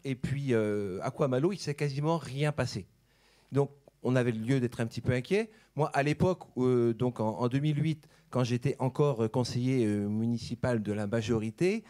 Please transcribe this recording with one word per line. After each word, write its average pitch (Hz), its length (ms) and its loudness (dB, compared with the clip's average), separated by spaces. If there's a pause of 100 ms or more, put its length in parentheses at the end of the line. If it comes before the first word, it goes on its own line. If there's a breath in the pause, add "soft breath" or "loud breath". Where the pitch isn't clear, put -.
et 135 120 -2
puis, 139 360 -2
euh, 104 500 0
Aquamalo, 135 500 0
il 175 60 -8
s'est 147 160 -6
quasiment 147 440 -2
rien 143 320 -2
passé. 120 360 -4 (680 soft breath)
Donc 139 180 2 (320)
on 127 140 2
avait 123 160 4
lieu 113 280 0
d'être 120 200 -2
un 117 60 0
petit 117 140 -8
peu 127 120 0
inquiet. 185 380 0 (260 loud breath)
Moi, 147 180 2
à 143 80 4
l'époque, 151 400 2 (140)
euh, 123 360 4
donc 120 280 -2
en, 110 180 -2
en 123 100 0
deux 135 120 0
mille 147 220 0
huit, 156 260 -4 (220 soft breath)
quand 127 140 2
j'étais 123 340 0
encore, 131 460 2
euh, 110 40 0
conseiller, 123 580 0
euh, 104 220 0
municipal 113 720 -2
de 104 100 -2
la 104 140 -2
majorité, 117 840 0